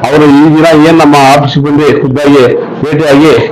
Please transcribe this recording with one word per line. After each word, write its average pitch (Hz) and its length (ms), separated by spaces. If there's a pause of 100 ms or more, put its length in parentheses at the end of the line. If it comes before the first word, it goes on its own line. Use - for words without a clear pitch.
ಅವರು 151 180
ಈ 151 320
ದಿನ 156 300
ಏನ್ 165 120
ನಮ್ಮ 147 180 (160)
ಆಫೀಸಿಗೆ 143 340
ಬಂದು 147 360
ಖುದ್ದಾಗಿ 139 440 (360)
ಭೇಟಿಯಾಗಿ 147 500 (200)